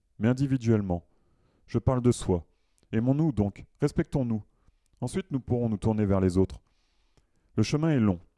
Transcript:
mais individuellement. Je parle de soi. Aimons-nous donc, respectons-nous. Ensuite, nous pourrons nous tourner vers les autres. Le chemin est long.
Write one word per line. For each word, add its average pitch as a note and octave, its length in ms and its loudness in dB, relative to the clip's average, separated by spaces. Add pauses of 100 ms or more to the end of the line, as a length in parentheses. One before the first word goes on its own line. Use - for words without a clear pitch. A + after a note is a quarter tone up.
(180)
mais G#2+ 100 0
individuellement. A#2 800 0 (640)
Je B2 100 -2
parle B2+ 240 0
de A#2+ 100 4
soi. F2+ 340 -2 (460)
Aimons-nous C3+ 400 0
donc, G2+ 340 -4 (140)
respectons-nous. C3 640 -2 (580)
Ensuite, - 300 -6
nous C3+ 80 -2
pourrons A#2+ 300 -2
nous G#2 80 -2
tourner G#2+ 280 0
vers G2 160 2
les F#2 160 2
autres. - 240 0 (920)
Le G#2+ 80 2
chemin D3+ 280 0
est C#3 80 2
long. G2 200 2 (180)